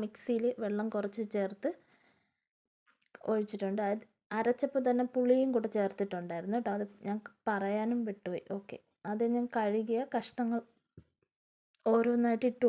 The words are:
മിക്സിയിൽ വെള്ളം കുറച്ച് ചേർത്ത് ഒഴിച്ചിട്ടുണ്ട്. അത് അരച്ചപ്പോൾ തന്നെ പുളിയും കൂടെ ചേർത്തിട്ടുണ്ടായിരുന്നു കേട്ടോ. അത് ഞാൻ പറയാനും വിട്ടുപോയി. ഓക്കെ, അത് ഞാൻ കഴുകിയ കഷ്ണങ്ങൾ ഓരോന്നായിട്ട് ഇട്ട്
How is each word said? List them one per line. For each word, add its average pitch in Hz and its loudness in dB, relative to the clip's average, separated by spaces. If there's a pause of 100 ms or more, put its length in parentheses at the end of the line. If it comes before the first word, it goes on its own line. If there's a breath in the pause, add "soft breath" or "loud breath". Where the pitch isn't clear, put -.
മിക്സിയിൽ 226 -2 (180)
വെള്ളം 208 -2
കുറച്ച് 208 -2 (120)
ചേർത്ത് 202 0 (1600 soft breath)
ഒഴിച്ചിട്ടുണ്ട്. 208 -2 (100)
അത് 214 -2 (340)
അരച്ചപ്പോൾ 247 0
തന്നെ 247 2 (100)
പുളിയും 254 6
കൂടെ 220 0
ചേർത്തിട്ടുണ്ടായിരുന്നു 196 -2
കേട്ടോ. 226 -2
അത് 208 -4 (220)
ഞാൻ 202 -2 (320)
പറയാനും 214 0 (100)
വിട്ടുപോയി. 180 -6 (140)
ഓക്കെ, 202 -12 (340)
അത് 220 0 (140)
ഞാൻ 240 0 (100)
കഴുകിയ 220 2 (140)
കഷ്ണങ്ങൾ 233 -2 (1300)
ഓരോന്നായിട്ട് 233 2
ഇട്ട് 247 -2